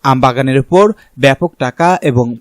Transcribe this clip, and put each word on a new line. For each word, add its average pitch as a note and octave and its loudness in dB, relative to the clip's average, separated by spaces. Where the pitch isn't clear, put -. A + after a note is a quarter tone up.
আমবাগানের C3 0
উপর F#3 2
ব্যাপক C3+ 0
টাকা E3+ -2
এবং A#2+ -2